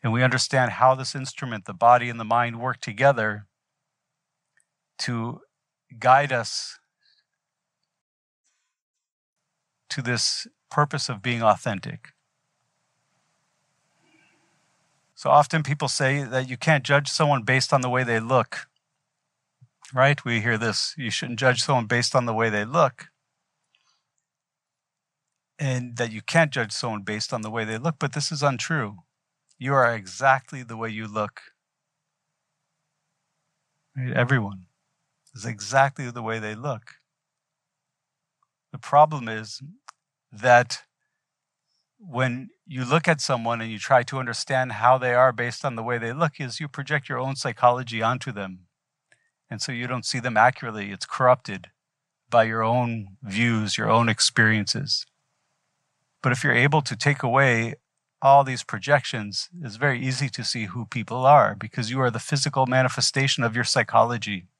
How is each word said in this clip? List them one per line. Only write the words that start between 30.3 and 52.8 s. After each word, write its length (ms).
the 120
way 140
you 160
look. 480
Right? 160
Everyone 540
is 140
exactly 640
the 120
way 180
they 160
look. 440
The 60
problem 500
is 340
that 500
when 500
you 180
look 220
at 140
someone 400
and 100
you 80
try 240
to 160
understand 540
how 260
they 160
are 180
based 320
on 120
the 80
way 140
they 140
look, 280
is 180
you 80
project 420
your 100
own 180
psychology 680
onto 300
them. 340
And 140
so 80
you 160
don't 180
see 140
them 180
accurately. 540
It's 160
corrupted 640
by 160
your 200
own 580